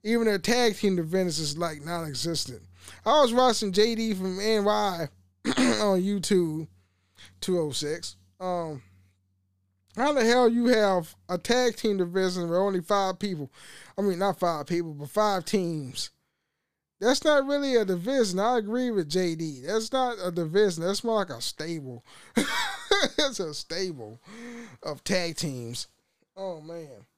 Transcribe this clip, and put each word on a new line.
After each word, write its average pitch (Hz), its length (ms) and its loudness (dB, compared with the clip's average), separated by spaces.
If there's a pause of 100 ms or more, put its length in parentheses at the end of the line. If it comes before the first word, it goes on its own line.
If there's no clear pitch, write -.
Even 233 220 2
their 208 120 2
tag 233 380 2
team 196 200 0
division 175 320 0
is, 151 300 -4
like, 160 260 -4
non-existent. 156 800 -6 (420)
I 294 180 6
was 240 120 4
watching 233 380 4
J 220 240 4
D 220 180 0
from 185 260 -4
N 214 240 2
Y 202 440 2 (200)
<clears throat> - 200 -16
on 214 560 2
YouTube, 175 640 0 (760)
two 180 160 0
oh 151 140 -2
six. 147 440 -6 (240)
Um, 170 440 -6 (1120)
how 285 180 0
the 262 100 2
hell 240 260 6
you 233 180 2
have 202 480 4 (140)
a 180 100 -4
tag 247 380 0
team 208 200 0
division 180 500 0
with 170 120 2
only 190 220 0
five 190 360 0
people? 160 340 -6 (460)
I 196 60 -2
mean, 185 160 0
not 196 200 0
five 165 280 -2
people, 170 260 -2
but 143 160 -12
five 208 360 2
teams. 165 640 -2 (920)
That's 247 220 2
not 294 240 4
really 277 300 2
a 214 80 4
division. 190 540 0
I 240 180 2
agree 240 340 -2
with 175 180 0
J 175 240 0
D. 156 320 -6
That's 220 280 -2
not 254 280 0
a 180 100 -4
division. 170 520 2
That's 196 180 -2
more 226 180 0
like 180 100 -2
a 120 120 -12
stable. 147 640 -8 (320)
<laughs> - 80 2 (760)
It's 277 220 -2
a 160 140 -6
stable 143 680 -8 (640)
of - 220 -10
tag 175 320 -2
teams. 123 500 -8 (480)
Oh, 190 240 -10
man. 151 460 -16 (120)